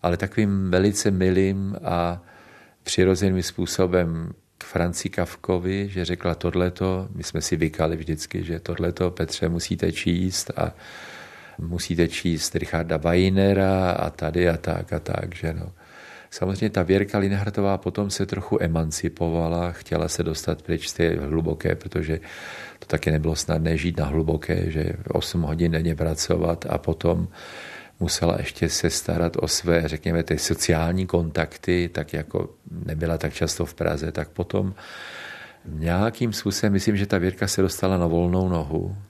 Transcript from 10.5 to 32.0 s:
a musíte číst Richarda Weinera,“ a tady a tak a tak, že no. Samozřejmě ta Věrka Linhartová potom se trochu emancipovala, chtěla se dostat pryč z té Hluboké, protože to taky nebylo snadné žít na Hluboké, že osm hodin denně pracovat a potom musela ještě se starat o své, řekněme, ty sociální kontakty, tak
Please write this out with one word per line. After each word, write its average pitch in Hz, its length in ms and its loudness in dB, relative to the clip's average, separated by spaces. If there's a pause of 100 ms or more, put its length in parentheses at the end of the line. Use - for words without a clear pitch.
a 82 160 -2 (840)
musíte 82 500 0
číst - 480 -2
Richarda 82 420 0
Weinera,“ 95 920 4
a 80 180 0
tady 85 400 2
a 82 80 2
tak 87 360 -2
a 85 60 -2
tak, - 360 -4
že 82 180 -4
no. 82 180 -8 (600)
Samozřejmě 95 380 -2
ta 95 140 2
Věrka 98 340 4
Linhartová 98 600 2
potom 101 320 -2
se 98 160 -2
trochu 95 360 -2
emancipovala, 82 1080 0
chtěla 80 360 -2
se - 160 -2
dostat 82 380 -2
pryč 85 280 -4
z - 40 -10
té 82 220 2
Hluboké, 80 600 0
protože 78 440 -4 (600)
to - 60 -18
taky - 260 0
nebylo 78 240 2
snadné 82 420 0
žít 82 200 0
na 76 80 2
Hluboké, 80 680 0
že 78 220 -2 (140)
osm - 340 0
hodin 82 300 2
denně 80 240 0
pracovat 82 720 0
a 78 80 0
potom 85 500 0 (720)
musela 85 380 2
ještě - 320 -2
se - 200 0
starat 85 500 0
o - 80 0
své, 85 400 2
řekněme, 82 360 0
ty 82 140 0
sociální 87 720 2
kontakty, 85 840 0
tak 80 200 -6